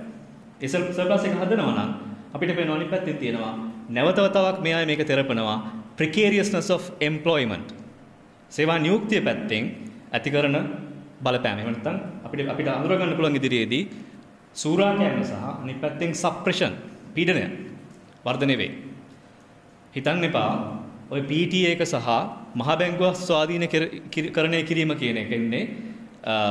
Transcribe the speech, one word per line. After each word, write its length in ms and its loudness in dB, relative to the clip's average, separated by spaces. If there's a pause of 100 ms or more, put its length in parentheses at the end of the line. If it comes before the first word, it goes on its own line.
(580)
ඒ 100 -6
සර්-, 240 0
සර්ප්ලස් 320 2
එක 100 0
හදනවා 400 2
නම් 160 0 (420)
අපිට 240 0
පේනවා 200 0
අනිත් 160 -2
පැත්තෙන් 260 -2
තියෙනවා 360 -2 (320)
නැවත 320 2
වතාවක් 440 4
මේ 120 2
අය 120 2
මේක 160 2
තෙරපනවා 560 2 (360)
precariousness 760 2
of 140 2 (140)
employment. 720 0 (800)
සේවා 320 2
නියුක්තිය 420 2
පැත්තෙන් 420 0 (440)
ඇති 240 -2
කරන 240 2 (640)
බලපෑම. 400 0
එහෙම 140 -4
නැත්නම් 260 -4 (240)
අපිට, 280 -4
අපිට 180 -2
අඳුර 300 2
ගන්න 180 0
පුළුවන් 200 2
ඉදිරියේදී 480 2 (680)
සූරා 440 2
කෑම 280 2
සහ 100 -4 (220)
අනිත් 260 -8
පැත්තෙන් 320 -2
සප්‍රෙෂන්, 600 0 (380)
පීඩනය 320 2 (800)
වර්ධනය 360 2
වේ. 140 -2 (1200)
හිතන්න 320 0
එපා 280 2 (560)
ඔය 140 -2
පී 240 2
ටී 200 2
ඒ 60 4
එක 120 0
සහ 260 0 (420)
මහ 260 -2
බැංකුව 380 2
ස්වාධීන 520 2
කෙර-, 240 2 (180)
කිර-, 220 -2
කරණය 320 2
කිරීම 320 2
කියන 220 -2
එක 140 -4
එන්නේ, 320 0 (580)
අ, 120 -2 (180)